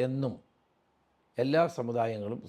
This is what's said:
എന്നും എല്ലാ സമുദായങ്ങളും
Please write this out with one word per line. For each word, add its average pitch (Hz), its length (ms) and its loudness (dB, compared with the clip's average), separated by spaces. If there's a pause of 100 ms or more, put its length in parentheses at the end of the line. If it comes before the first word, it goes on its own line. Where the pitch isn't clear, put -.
എന്നും 131 260 0 (1040)
എല്ലാ 139 240 4 (180)
സമുദായങ്ങളും 113 680 -2